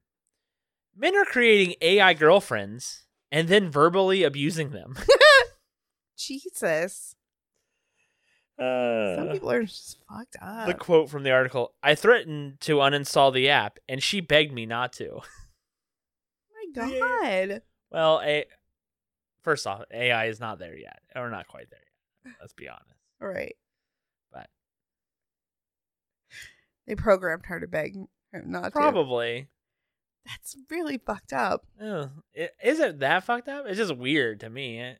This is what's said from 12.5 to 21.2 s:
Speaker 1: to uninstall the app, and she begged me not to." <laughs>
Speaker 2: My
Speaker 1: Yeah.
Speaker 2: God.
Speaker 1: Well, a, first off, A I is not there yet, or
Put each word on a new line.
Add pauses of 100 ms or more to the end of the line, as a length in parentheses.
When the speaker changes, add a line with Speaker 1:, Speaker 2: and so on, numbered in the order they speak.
Speaker 1:
to
uninstall
the
app, (100)
and
she
begged
me
not
to."
<laughs>
Speaker 2:
My
Speaker 1:
Yeah.
Speaker 2:
God. (280)
Speaker 1:
Well,
a, (1000)
first
off, (100)
A
I
is
not
there
yet, (160)
or